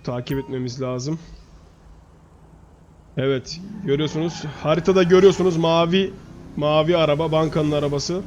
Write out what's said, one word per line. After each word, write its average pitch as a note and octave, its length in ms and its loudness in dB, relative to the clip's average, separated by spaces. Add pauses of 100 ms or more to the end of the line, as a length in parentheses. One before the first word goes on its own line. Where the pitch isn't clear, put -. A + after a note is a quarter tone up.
Takip B2 340 -6
etmemiz C3 440 -8
lazım. B2+ 360 -6 (2000)
Evet, C3 440 -4 (240)
görüyorsunuz. D#3 600 -4 (180)
Haritada F3+ 400 2
görüyorsunuz F#3 540 6
mavi, E3+ 560 2 (440)
mavi D#3 400 2
araba, D#3 360 2
bankanın D#3 400 0
arabası. D3 540 -2